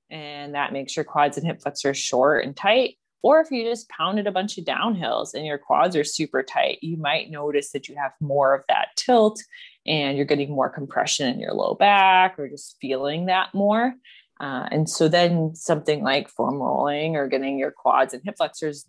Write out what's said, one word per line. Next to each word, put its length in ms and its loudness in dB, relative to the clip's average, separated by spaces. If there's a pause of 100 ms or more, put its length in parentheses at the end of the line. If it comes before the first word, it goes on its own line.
and 460 -12
that 180 -2
makes 220 -8
your 100 -2
quads 320 2
and 80 -4
hip 160 -4
flexors 380 -2
short 440 2
and 140 -8
tight. 400 2 (240)
Or 200 6
if 100 -2
you 120 -2
just 260 -6
pounded 360 -2
a 60 -2
bunch 260 -4
of 80 -10
downhills 720 -2
and 100 -6
your 140 -4
quads 360 2
are 80 2
super 380 -4
tight, 400 -2
you 160 -6
might 320 -4
notice 440 -4
that 140 -8
you 80 -20
have 240 -6
more 360 2
of 140 -2
that 260 0
tilt 440 4 (460)
and 320 0
you're 80 2
getting 240 0
more 220 0
compression 600 -2
in 80 -6
your 140 -6
low 220 0
back 640 6
or 100 -8
just 320 -18
feeling 460 -2
that 260 0
more. 400 2 (480)
Uh, 280 -6
and 200 0
so 180 2
then 480 2
something 480 -2
like 240 -2
foam 280 -4
rolling 600 -2
or 100 0
getting 320 -2
your 140 -4
quads 420 0
and 120 -12
hip 100 -8
flexors 540 -6